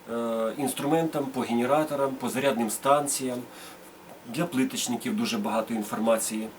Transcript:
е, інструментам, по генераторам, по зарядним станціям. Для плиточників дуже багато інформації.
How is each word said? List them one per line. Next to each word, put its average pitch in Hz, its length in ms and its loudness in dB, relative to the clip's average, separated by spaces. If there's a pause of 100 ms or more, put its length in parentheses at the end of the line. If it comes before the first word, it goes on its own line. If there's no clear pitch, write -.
(120)
е, 113 460 0
інструментам, 151 680 0
по 127 140 -4
генераторам, 135 760 2
по 123 140 -4
зарядним 117 420 0
станціям. 139 680 2 (960)
Для 160 100 0
плиточників 123 720 0
дуже 113 220 0
багато 110 360 0
інформації. 110 760 0 (100)